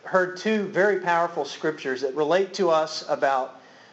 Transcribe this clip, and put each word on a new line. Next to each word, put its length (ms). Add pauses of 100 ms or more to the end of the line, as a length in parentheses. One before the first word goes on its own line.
heard 320
two 280
very 360
powerful 460
scriptures 560
that 140
relate 400
to 140
us 380
about 540 (320)